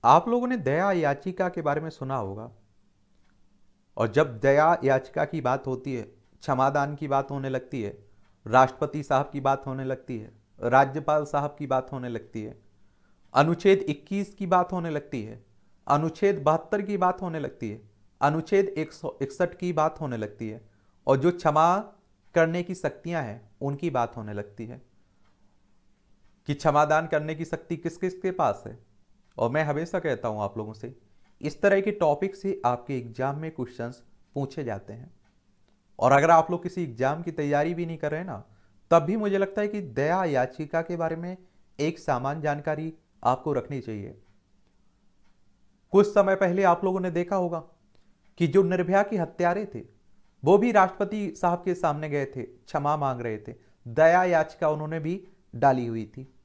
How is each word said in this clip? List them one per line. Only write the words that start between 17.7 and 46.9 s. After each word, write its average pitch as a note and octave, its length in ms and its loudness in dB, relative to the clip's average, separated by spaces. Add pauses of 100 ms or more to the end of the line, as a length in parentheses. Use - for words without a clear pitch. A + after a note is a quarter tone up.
है, A2+ 100 -12 (400)
अनुच्छेद E3 480 2
एक D#3 240 -6
सौ - 300 -10
इकसठ F3 320 -2
की F3 200 -6
बात D#3 260 0
होने C3 160 -4
लगती G#2+ 320 -8
है, G#2+ 120 -12 (460)
और C3+ 100 6
जो D3 160 2
क्षमा E3 460 4 (560)
करने E3 280 2
की F3+ 140 -6
शक्तियां E3 480 -6
हैं, G#2+ 160 -10 (200)
उनकी C#3+ 300 -4
बात A#2+ 260 -2
होने G#2+ 180 -10
लगती G#2 320 -10
है B2 160 -16 (1700)
कि D3 60 0
क्षमादान D3+ 520 4
करने D#3 280 -2
की D#3 100 -6
शक्ति E3 320 -8
किस E3 200 -8
किस F#3 200 -6
के F#3 160 -4
पास C#3+ 340 0
है। A2+ 120 -14 (580)
और A#2 140 0
मैं D3+ 140 0
हमेशा D#3 340 -2
कहता C3+ 300 -2
हूं G#2+ 140 -4
आप G2+ 160 -4
लोगों G#2+ 140 -8
से, A#2+ 220 -14 (460)
इस D3 220 -8
तरह G3 180 4
के G3+ 120 -2
टॉपिक F#3 440 0
से - 280 -6
आपके B2 320 -2
एग्जाम B2+ 420 -6
में D#3+ 120 -8
क्वेश्चंस B2 520 -10 (320)
पूछे C#3 300 -6
जाते G#2 280 -8
हैं। A#2+ 180 -18 (880)
और B2+ 140 4
अगर D#3 180 6
आप D#3+ 200 6
लोग F3 120 -4
किसी F3+ 200 -6
एग्जाम C3+ 400 -2
की E3 100 -8
तैयारी D3 420 0
भी E3+ 120 -6
नहीं D#3+ 120 -8
कर D3+ 120 -4
रहे D#3 140 -6
ना, A#2+ 180 -10 (480)
तब E3 120 8
भी F3+ 140 0
मुझे G#3 220 0
लगता G3 240 0
है G#3 60 -2
कि G#3 120 -4
दया D3+ 460 0
याचिका D3 560 -2
के F3 140 -6
बारे E3 200 -2
में F3 200 -10 (420)
एक D#3 200 -2
सामान्य C#3 440 -2
जानकारी D3+ 500 -4 (320)
आपको C3 280 0
रखनी C3 280 -4
चाहिए। G#2 360 -10 (1800)
कुछ G3+ 140 8
समय G3 300 4
पहले F#3+ 280 2
आप F3 200 4
लोगों F#3+ 160 0